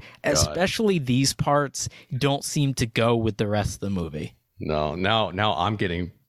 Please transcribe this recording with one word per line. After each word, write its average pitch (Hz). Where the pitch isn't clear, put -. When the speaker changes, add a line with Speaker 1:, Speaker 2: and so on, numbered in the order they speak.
Speaker 1:
God. -
Speaker 2:
especially 185
these 131
parts 143
don't 139
seem 139
to 127
go 117
with 110
the 107
rest 104
of -
the 98
movie. 78
Speaker 1:
No, 76
now, 98
now 101
I'm 92
getting 87